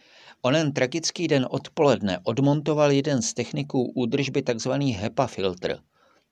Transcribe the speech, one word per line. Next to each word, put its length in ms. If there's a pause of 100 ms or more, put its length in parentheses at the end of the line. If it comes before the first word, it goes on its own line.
(420)
Onen 320
tragický 540
den 220
odpoledne 760
odmontoval 680
jeden 300
z 120
techniků 640
údržby 460
takzvaný 500
hepa 360
filtr, 520 (520)